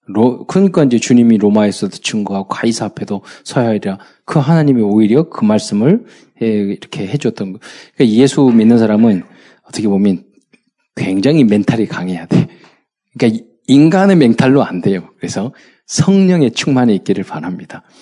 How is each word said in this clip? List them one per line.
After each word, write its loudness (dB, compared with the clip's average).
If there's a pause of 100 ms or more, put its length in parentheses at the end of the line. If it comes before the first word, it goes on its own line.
로-, -2
그러니까 0
이제 2
주님이 4
로마에서도 0
증거하고 -8
가이사 -4
앞에도 -10 (200)
서야 -2
하리라. -4 (280)
그 -2
하나님이 2
오히려 2
그 -4
말씀을, 0 (360)
예, -2
이렇게 -6
해줬던 -6
거. -18 (360)
그러니까 2
예수 2
믿는 4
사람은 2 (440)
어떻게 -6
보면 0 (720)
굉장히 0
멘탈이 0
강해야 -10
돼. 0 (720)
그러니까 -2 (240)
인간의 4
멘탈로 4
안 -8
돼요. -4
그래서 -8 (340)
성령의 2
충만이 0
있기를 -4
바랍니다. -14 (180)